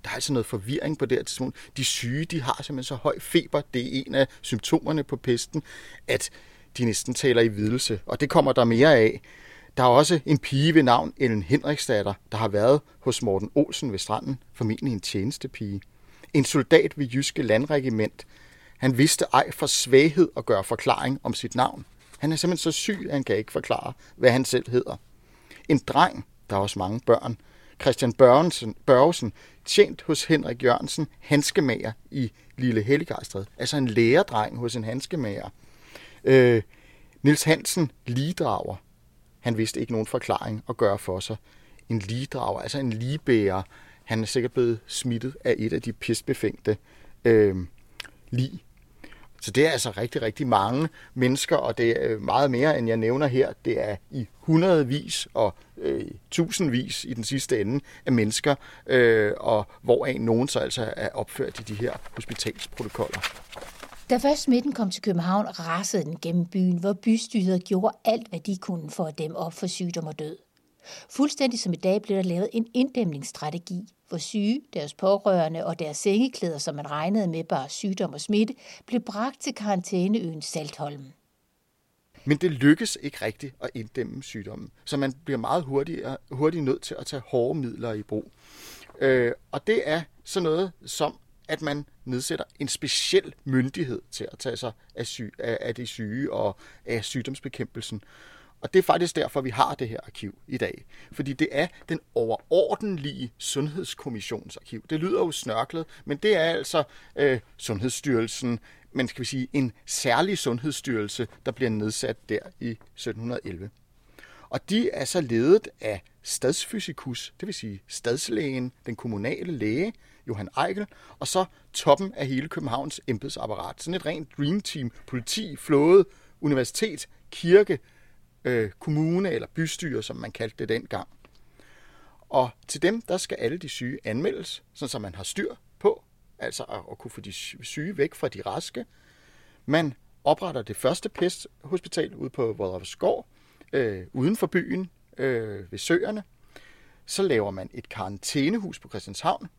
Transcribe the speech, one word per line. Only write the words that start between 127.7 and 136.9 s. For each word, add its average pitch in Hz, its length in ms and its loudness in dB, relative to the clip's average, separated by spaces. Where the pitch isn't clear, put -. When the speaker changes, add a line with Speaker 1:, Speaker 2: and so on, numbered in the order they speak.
Speaker 1:
øh, 117 340 0
kommune 165 520 0
eller - 220 -4
bystyre, 156 500 -4
som - 120 -10
man 113 160 -10
kaldte 113 260 -8
det 127 120 -6
dengang. 113 380 -4
Og 127 200 2
til - 140 -6
dem, 214 200 2
der - 160 -4
skal - 220 -6
alle 131 180 -2
de 160 120 -12
syge 123 340 -8
anmeldes, 143 600 -6
sådan 135 160 -10
så 107 100 -8
man 98 160 -12
har 101 80 -12
styr - 320 -6
på, - 240 0
altså - 240 -8
at, - 160 -10